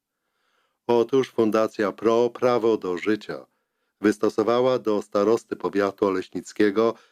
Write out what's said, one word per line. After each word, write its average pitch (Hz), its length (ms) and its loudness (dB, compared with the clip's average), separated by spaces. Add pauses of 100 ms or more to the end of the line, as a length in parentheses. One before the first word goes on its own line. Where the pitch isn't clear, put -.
(880)
Otóż 120 440 2
Fundacja 110 640 0
Pro 117 380 2
Prawo 117 460 0
do 90 220 -6
Życia 85 480 -6 (540)
wystosowała 110 800 0
do 104 240 -2
starosty 107 540 -2
powiatu 98 500 -2
oleśnickiego 101 880 -2 (180)